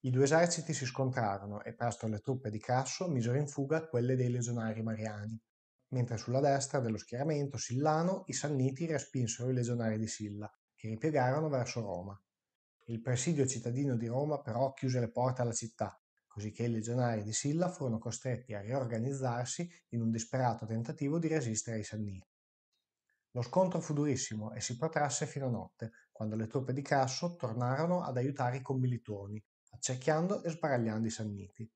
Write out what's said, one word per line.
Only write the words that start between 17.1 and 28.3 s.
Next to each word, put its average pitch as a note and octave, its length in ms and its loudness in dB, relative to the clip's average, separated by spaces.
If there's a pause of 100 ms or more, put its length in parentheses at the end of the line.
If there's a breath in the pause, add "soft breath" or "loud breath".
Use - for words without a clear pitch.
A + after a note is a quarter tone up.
di A2 100 -4
Silla D#3+ 340 2
furono B2+ 300 -2
costretti A#2 560 -4
a G2+ 80 -6
riorganizzarsi B2 1080 -2 (220 loud breath)
in A#2 120 -2
un A2+ 100 2
disperato A2+ 540 0
tentativo A2+ 540 0
di D#3+ 80 0
resistere A#2+ 500 0
ai G#2+ 60 -4
Sanniti. G2+ 540 -8 (960)
Lo B2 100 -4
scontro F3+ 400 4
fu D3+ 120 -4
durissimo C3 600 0
e - 80 -6
si B2 160 -4
protrasse D3 480 0
fino C3+ 220 -4
a B2 40 2
notte, G#2 400 -6 (200 loud breath)
quando A2 240 -4
le A2+ 120 0
truppe C3 240 -2
di C3+ 100 -2
Crasso C#3+ 540 2
tornarono C3+ 680 0
ad C3+ 120 -4
aiutare B2+ 420 0